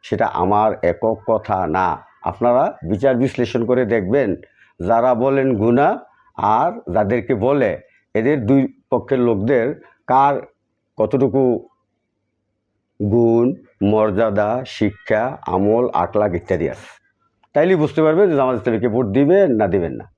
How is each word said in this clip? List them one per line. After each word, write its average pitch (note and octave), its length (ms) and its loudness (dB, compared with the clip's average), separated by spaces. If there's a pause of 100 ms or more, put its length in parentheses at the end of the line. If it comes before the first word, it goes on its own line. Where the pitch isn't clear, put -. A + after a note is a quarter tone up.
সেটা A2+ 240 -2
আমার G#2 460 2 (100)
একক A2 440 0
কথা G#2 400 -2
না। E2+ 320 0 (240)
আপনারা B2 560 0 (100)
বিচার B2 280 0
বিশ্লেষণ A#2+ 500 -2
করে B2 200 2
দেখবেন, G#2 500 0 (500)
যারা A#2 280 2
বলেন C3+ 420 0
গুনাহ B2+ 420 2 (360)
আর B2+ 580 -2
যাদেরকে G#2+ 420 -2
বলে, A2+ 460 -2 (340)
এদের A#2 320 -2
দুই C3+ 340 0 (100)
পক্ষের B2+ 280 -2
লোকদের A#2+ 640 -2 (240)
কার C#3 340 2 (560)
কতটুকু B2 720 0 (1300)
গুণ, A#2 500 2 (300)
মর্যাদা, G#2+ 840 0
শিক্ষা, G#2+ 800 -4
আমল, G#2 460 0
আখলাক F2+ 420 -2
ইত্যাদি E2 360 -4
আছে। - 300 -18 (520)
তাইলেই F3 240 2
বুঝতে D#3 260 0
পারবেন E3 280 4
যে D3+ 60 0
জামাত C3 200 0
ইসলামীকে A2 320 -2
ভোট A#2 180 0
দিবেন C#3+ 460 2
না G#2+ 140 2
দিবেন E2+ 260 -2
না। A#1 260 -16